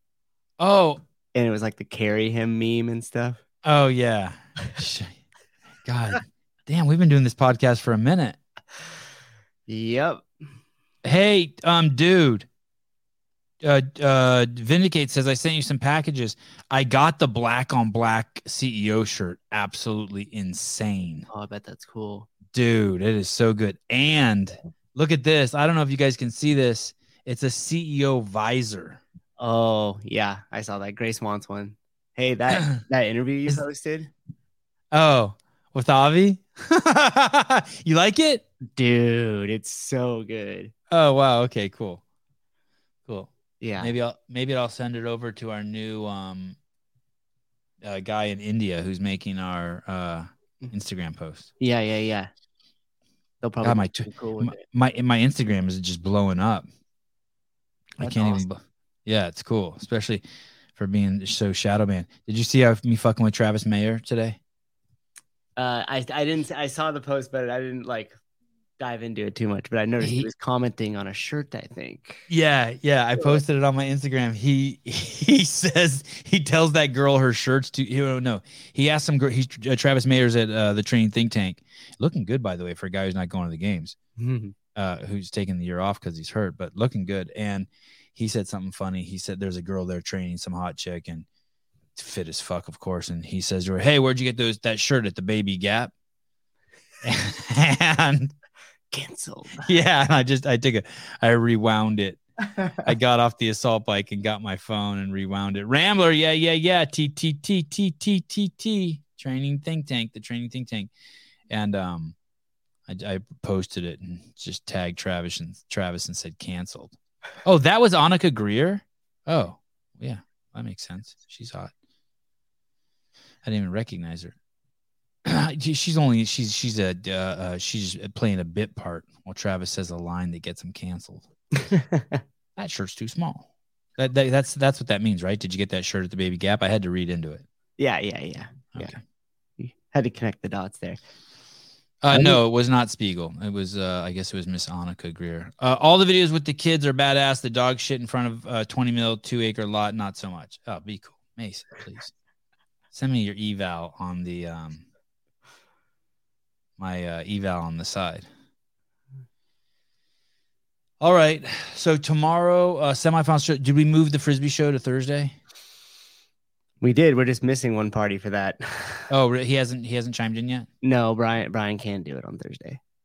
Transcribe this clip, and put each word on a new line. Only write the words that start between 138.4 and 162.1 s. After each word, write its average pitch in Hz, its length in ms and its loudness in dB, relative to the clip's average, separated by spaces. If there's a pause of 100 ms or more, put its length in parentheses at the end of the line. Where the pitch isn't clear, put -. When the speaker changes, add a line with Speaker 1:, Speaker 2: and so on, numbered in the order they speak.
Speaker 1:
Okay. - 180 -12
Speaker 2:
Yeah. 123 60 -18 (680)
You 123 40 -16 (200)
had 139 140 2
to 117 60 -2
connect - 300 -6
the 104 80 -8
dots 98 300 -8
there. - 180 -12 (1040)
Speaker 1:
Uh, 143 60 0
Speaker 2:
I 139 120 8
Speaker 1:
no, 135 260 8
Speaker 2:
mean - 20 4
Speaker 1:
it 113 80 0
was 120 140 4
not 123 220 4
Spiegel. 87 520 -4
It 104 100 -4
was, 98 240 -6
uh, 92 300 -2
I 92 60 -6
guess 92 200 -8
it 101 40 -6
was 90 100 -8
Miss 90 220 -6
Annika 87 440 -10
Greer. 85 460 -10
Uh, 127 220 2
"All 165 180 8
the 190 60 6
videos 180 280 4
with 160 120 -2
the 147 100 -4
kids 156 320 0
are 135 80 2
badass. 139 480 2
The 123 80 -4
dog 123 300 0
shit 131 200 -4
in 117 60 -10
front 123 220 -4
of 117 180 -10
a 113 180 -4
twenty 123 280 -2
mil, 117 240 0
two 117 260 -4
acre 110 240 -4
lot, 104 300 -2
not 101 200 -8
so 98 140 -12
much." - 360 -16
Oh, 98 140 -10
be 101 180 -14
cool. - 180 -20 (200)
Mason, 107 300 -14 (140)
please. - 320 -18 (800)
Send 131 220 -4
me 120 100 2
your 101 140 -4
eval 95 640 -6
on 90 260 -8
the, 87 220 -8
um, 82 380 -14 (1900)
my, 90 260 -8
uh, 85 220 -8
eval 98 360 -4
on 82 160 -6
the 82 60 -8
side. 87 400 -8 (2750)
All 165 120 6
right. 156 320 6 (300)
So 160 220 4
tomorrow, 170 800 4